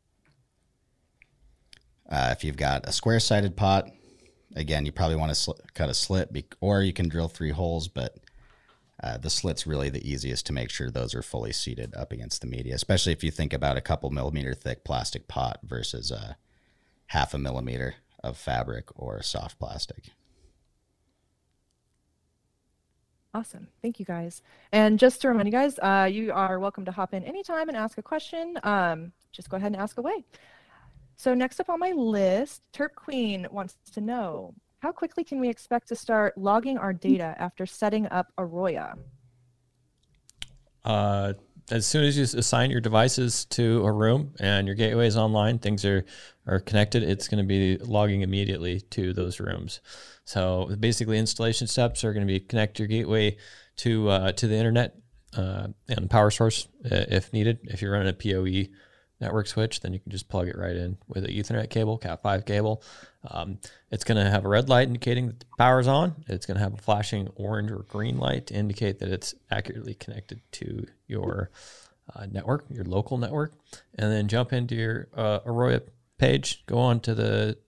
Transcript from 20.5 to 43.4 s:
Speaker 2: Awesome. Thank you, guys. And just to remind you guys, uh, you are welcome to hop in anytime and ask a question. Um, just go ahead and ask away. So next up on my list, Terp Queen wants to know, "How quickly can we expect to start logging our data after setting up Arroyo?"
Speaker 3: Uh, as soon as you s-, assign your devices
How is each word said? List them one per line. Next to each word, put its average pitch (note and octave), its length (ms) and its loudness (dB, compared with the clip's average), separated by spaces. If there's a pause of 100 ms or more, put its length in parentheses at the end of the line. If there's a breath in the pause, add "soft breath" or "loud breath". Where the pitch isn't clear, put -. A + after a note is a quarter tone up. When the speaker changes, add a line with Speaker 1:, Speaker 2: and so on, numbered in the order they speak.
Speaker 2:
Awesome. - 340 -10 (140)
Thank A#3 180 -6
you, G3 60 -10
guys. E3+ 360 -8 (300 soft breath)
And G#3+ 260 8
just B3+ 240 6
to C#4 60 4
remind A3 200 4
you G#3 40 0
guys, C4 280 2
uh, G3 300 4
you G#3+ 220 -2
are F#3 260 2
welcome G3 280 -4
to F#3 60 -8
hop F#3 220 -6
in F#3+ 120 -4
anytime E4 420 -6
and D#4 80 -6
ask A3 220 -6
a G#3+ 40 -10
question. E4 600 -6
Um, F3 480 0 (220)
just - 160 -18
go F#3+ 80 -6
ahead G3+ 160 -2
and F#3+ 80 -6
ask G#3+ 160 -8
away. D4+ 260 -4 (920 soft breath)
So B3+ 160 2
next B3+ 260 0
up F4+ 80 -4
on E4+ 120 -2
my F#4 120 0
list, A3 720 2 (100)
Terp - 240 -6
Queen G#3+ 560 -4
wants F#3+ 240 -10 (180)
to G#3+ 80 -6
know, G3+ 520 -6 (260)
"How D4+ 120 -4
quickly E4+ 320 -4
can C#4 160 -6
we B3+ 80 0
expect A#3+ 400 -4
to A#3+ 80 -6
start G#3+ 420 0
logging A3+ 400 2
our G3 140 -2
data F3+ 460 0
after F3+ 280 -6
setting G#3+ 420 -2
up - 300 -4
Arroyo?" E3+ 640 -4 (1800)
Speaker 3:
Uh, G2+ 500 2 (380)
as A2+ 160 0
soon D#3 160 2
as C#3+ 140 4
you C#3 60 4
s-, B2 100 0
assign A#2+ 360 2
your B2+ 120 0
devices A#2 640 4